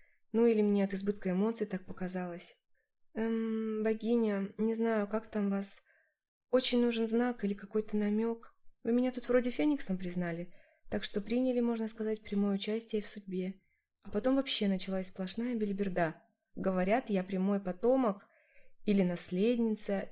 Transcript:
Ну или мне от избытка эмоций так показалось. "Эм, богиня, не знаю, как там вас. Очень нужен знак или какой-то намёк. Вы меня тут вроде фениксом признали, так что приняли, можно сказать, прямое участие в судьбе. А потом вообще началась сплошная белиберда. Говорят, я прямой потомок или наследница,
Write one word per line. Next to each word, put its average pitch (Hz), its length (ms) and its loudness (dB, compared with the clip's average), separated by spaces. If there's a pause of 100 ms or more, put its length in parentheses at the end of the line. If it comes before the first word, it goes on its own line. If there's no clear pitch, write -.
(320)
Ну 226 140 6
или 226 160 6
мне 202 240 4
от 196 80 -4
избытка 196 380 -2
эмоций 208 360 0
так 185 180 -6
показалось. 180 720 -8 (600)
"Эм, 220 680 -2
богиня, 214 720 2
не 220 180 0
знаю, 220 340 2
как 214 200 -4
там 202 200 0
вас. 196 260 -2 (760)
Очень 254 280 4
нужен 233 260 2
знак 240 380 0
или 202 100 0
какой-то 214 440 -4
намёк. 214 580 0 (300)
Вы 233 80 2
меня 247 180 2
тут 247 160 -8
вроде 247 220 4
фениксом 277 480 0
признали, 175 560 -4 (360)
так 208 140 -2
что - 160 -4
приняли, 240 400 0
можно 233 300 0
сказать, 220 340 -4
прямое 202 320 0
участие 214 460 -2
в 202 60 -12
судьбе. 185 520 -6 (440)
А 196 60 -12
потом 254 280 2
вообще 262 320 0
началась 190 380 -2
сплошная 226 480 -4
белиберда. 190 600 0 (400)
Говорят, 185 540 2
я 185 160 0
прямой 196 340 0
потомок 214 640 2 (600)
или 196 180 4
наследница, 208 1080 0